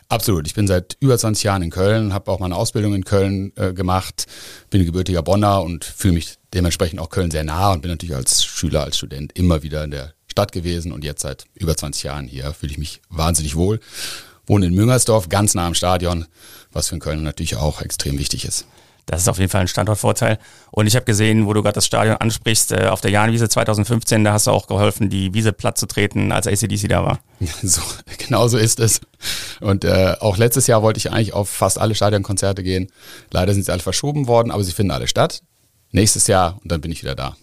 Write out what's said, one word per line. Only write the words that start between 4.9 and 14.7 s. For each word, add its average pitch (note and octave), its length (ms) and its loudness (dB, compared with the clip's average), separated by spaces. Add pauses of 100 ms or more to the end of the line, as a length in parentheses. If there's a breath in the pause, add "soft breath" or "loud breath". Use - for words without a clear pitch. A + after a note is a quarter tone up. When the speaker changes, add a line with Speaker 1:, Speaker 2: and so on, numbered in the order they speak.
Speaker 1:
Bonner G2 400 2
und E2 220 -6
fühle - 300 0
mich E2 200 -2 (180)
dementsprechend E2+ 460 0
auch E2 120 -8
Köln F2+ 200 -2
sehr D#2 140 -2
nah E2+ 260 0
und E2+ 120 0
bin F2 100 -4
natürlich E2 240 -6
als - 280 0
Schüler, D2+ 380 -2
als C#2+ 140 -4
Student C#2+ 420 -8
immer F2 240 2
wieder D2+ 220 -6
in D2 80 -8
der C#2+ 220 -12 (120)
Stadt G#2 240 0
gewesen E2+ 400 -6
und D2 140 -10
jetzt D2 180 -8
seit C2+ 220 -10 (100)
über D#2+ 220 -2
zwanzig - 260 -8
Jahren C#2+ 240 -8
hier, C2+ 280 -8
fühle D2 180 -8
ich D2 60 -12
mich D2+ 300 -8
wahnsinnig D#2 460 -2
wohl. F#2+ 240 0 (680 loud breath)
Wohne G2+ 180 4
in F2 80 2